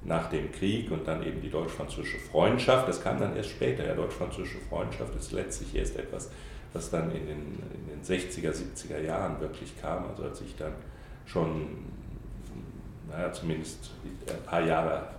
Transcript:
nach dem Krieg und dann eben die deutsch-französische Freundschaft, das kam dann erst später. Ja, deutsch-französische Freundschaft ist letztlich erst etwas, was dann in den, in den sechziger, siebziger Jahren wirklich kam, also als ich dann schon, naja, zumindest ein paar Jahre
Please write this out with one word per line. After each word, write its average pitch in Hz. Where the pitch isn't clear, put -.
nach 82
dem 76
Krieg 104
und 80
dann 80
eben 71
die 73
deutsch-französische 78
Freundschaft, 117
das -
kam -
dann -
erst -
später. -
Ja, 82
deutsch-französische 90
Freundschaft 95
ist -
letztlich -
erst 50
etwas, -
was -
dann 80
in 76
den, 76
in 76
den 76
sechziger, 90
siebziger -
Jahren 80
wirklich -
kam, 87
also -
als -
ich -
dann 78
schon, 78
naja, 80
zumindest -
ein -
paar -
Jahre 80